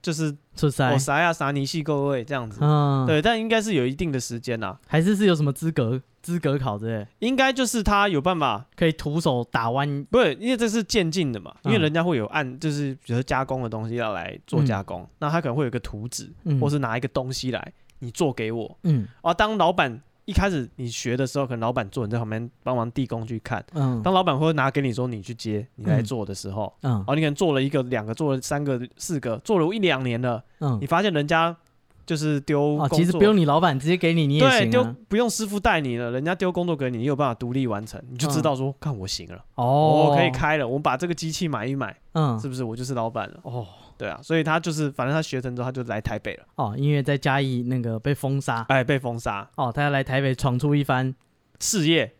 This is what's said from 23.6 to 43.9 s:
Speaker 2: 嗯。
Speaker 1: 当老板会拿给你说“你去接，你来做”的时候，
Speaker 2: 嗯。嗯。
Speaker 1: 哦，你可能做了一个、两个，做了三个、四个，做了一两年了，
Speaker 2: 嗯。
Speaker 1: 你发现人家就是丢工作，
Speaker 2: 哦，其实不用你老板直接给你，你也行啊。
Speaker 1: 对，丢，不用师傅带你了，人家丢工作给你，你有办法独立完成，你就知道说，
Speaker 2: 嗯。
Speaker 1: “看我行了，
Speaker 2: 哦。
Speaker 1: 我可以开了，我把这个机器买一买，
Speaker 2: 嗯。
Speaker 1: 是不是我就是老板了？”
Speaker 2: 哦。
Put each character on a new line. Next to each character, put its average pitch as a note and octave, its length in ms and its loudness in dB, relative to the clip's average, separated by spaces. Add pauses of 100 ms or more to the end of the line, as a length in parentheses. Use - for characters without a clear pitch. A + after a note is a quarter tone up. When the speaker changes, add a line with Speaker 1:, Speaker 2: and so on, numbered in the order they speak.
Speaker 2:
嗯。 C3 280 0
Speaker 1:
当 F3 100 2
老 F#3 120 4
板 D#3 140 2
会 D#3 160 2
拿 C3+ 180 2
给 C#3+ 100 0
你 C3 100 0
说 B2 160 -2
“你 A2+ 140 -6
去 A#2 140 -10
接， G#2+ 400 -4
你 - 100 -10
来 C#3 160 2
做” A2 240 -4
的 G2 80 -8
时 G2 160 -10
候， G2+ 320 -6
Speaker 2:
嗯。 B2+ 140 0
嗯。 G2 100 -4
Speaker 1:
哦， C3 100 0
你 D#3 60 0
可 D#3 60 2
能 D3 80 -2
做 E3 180 2
了 C3+ 80 2
一 C#3 80 0
个、 C#3 140 0
两 B2 200 -2
个， G#2+ 80 -6
做 C#3+ 220 0
了 C3 80 -2
三 D3 220 -4
个、 C3+ 180 -2 (160)
四 D#3 220 -4
个， A#2+ 240 -4
做 G#3 160 2
了 E3 120 2
一 A3+ 60 -4
两 D#3 260 2
年 A#2+ 160 0
了， B2 240 -2 (160)
Speaker 2:
嗯。 C3 220 0
Speaker 1:
你 C#3 60 -6
发 F3 160 2
现 G3+ 100 0
人 D3 140 0
家 E3 280 2 (520)
就 E3 100 -2
是 D3 240 0
丢 D3 340 2
工 D3+ 140 0
作， E3 60 2
Speaker 2:
哦， D#3 40 6
其 E3+ 60 6
实 F3+ 60 2
不 F3 120 4
用 G#3+ 140 8
你 E3 80 6
老 D3 140 4
板 D#3+ 200 4
直 C3+ 60 -6
接 E3+ 100 4
给 E3 200 2
你， D#3+ 100 4
你 C#3 120 4
也 - 40 6
行 C4 80 8
啊。 B3 120 6
Speaker 1:
对， - 100 2
丢， B3 240 2 (120)
不 G3 80 -2
用 A#3+ 140 4
师 A3 160 -4
傅 G#3 140 -2
带 F#3 200 4
你 B2+ 180 -2
了， A#2+ 120 -4
人 B2+ 160 -2
家 E3+ 80 0
丢 F3+ 180 0
工 F3 140 -2
作 E3+ 100 0
给 C#3 140 -2
你， B2 80 -4
你 A2 60 -4
有 C#3+ 120 2
办 C#3 140 2
法 A#2 60 -2
独 B2 180 -6
立 C3 140 0
完 G#2+ 180 -4
成， G#2 240 -14
你 B2+ 80 -12
就 C#3+ 140 -2
知 D3+ 100 0
道 C#3 140 2
说， C3 140 -2
Speaker 2:
嗯。 C#3 120 -8
Speaker 1:
“看 C#3 160 -4
我 F#2 100 -8
行 - 240 -8
了， F2+ 220 -16
Speaker 2:
哦。 D3+ 560 4
Speaker 1:
我 C#3+ 60 4
可 C3+ 100 6
以 C3 60 2
开 D3+ 260 0
了， C3+ 100 -2
我 C3 120 -2
把 C#3+ 180 0
这 F3 100 -4
个 F3 60 -2
机 D#3+ 180 -6
器 E3+ 160 -4
买 A#2+ 200 -4
一 C3+ 80 -4
买， A#2 200 -6 (180)
Speaker 2:
嗯。 C#3 260 2
Speaker 1:
是 B2+ 80 -6
不 B2+ 80 -6
是 C3 80 -4
我 A2+ 120 -6
就 B2 80 -8
是 C3 120 -4
老 A#2 120 -2
板 A#2 220 -6
了？” - 160 -18
Speaker 2:
哦。 A#2+ 220 -8 (300)